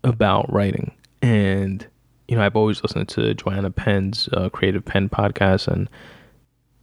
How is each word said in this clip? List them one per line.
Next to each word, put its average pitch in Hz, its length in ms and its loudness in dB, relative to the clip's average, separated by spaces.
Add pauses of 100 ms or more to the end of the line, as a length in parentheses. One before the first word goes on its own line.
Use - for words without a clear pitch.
about 110 480 2
writing. 101 400 0 (280)
And, 98 640 0 (420)
you 120 80 0
know, 110 60 4
I've 104 140 2
always 107 260 2
listened - 280 -4
to 110 240 0
Joanna 98 360 -4
Penn's, 98 640 -2
uh, 92 180 0
Creative 95 340 -2
Penn 98 240 0
podcast, 98 600 2
and 92 220 -2 (920)